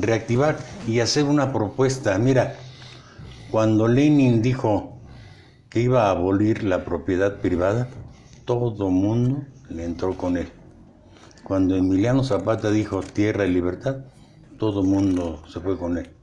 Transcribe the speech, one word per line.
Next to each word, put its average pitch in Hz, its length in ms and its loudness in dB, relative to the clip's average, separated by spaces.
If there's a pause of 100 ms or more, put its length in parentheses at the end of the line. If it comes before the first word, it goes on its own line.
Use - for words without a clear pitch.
reactivar 120 580 2 (280)
y 117 140 2
hacer 143 240 2
una 139 280 2
propuesta. 110 640 0
Mira, 120 360 2 (960)
cuando 110 380 4
Lenin 131 540 4
dijo 113 580 -2 (720)
que 113 100 -2
iba 123 260 4
a 98 40 4
abolir 98 540 2
la 90 200 0
propiedad 92 560 -2
privada, 98 480 0 (560)
todo 110 460 -2
mundo 120 540 0 (260)
le 82 140 -10
entró 90 320 -4
con 90 200 -2
él. 82 120 -6 (960)
Cuando 95 320 0
Emiliano 98 480 2
Zapata 104 460 0
dijo 104 300 0
"tierra 101 460 0
y 90 60 2
libertad", 90 520 -2 (540)
todo 101 240 -2
mundo 92 640 0
se 87 120 -12
fue 92 180 -4
con 87 200 -4
él. 85 120 -10 (120)